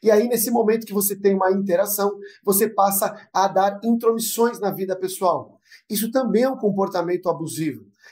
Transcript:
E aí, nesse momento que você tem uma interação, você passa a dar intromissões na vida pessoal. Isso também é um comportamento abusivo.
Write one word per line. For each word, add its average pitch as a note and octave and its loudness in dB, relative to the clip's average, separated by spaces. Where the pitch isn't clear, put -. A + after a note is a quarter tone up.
E A3 4
aí, A3 4
nesse A#3+ 0
momento A3+ 2
que - -12
você G3+ -2
tem G3 2
uma F#3+ 2
interação, G3 0
você G3+ 2
passa G3 0
a F#3+ 2
dar G3 0
intromissões A3+ 0
na G3+ -2
vida F#3 -4
pessoal. F#3 -2
Isso G#3+ -4
também A#3 2
é C4 2
um C4 -6
comportamento F3+ -2
abusivo. D#3 -4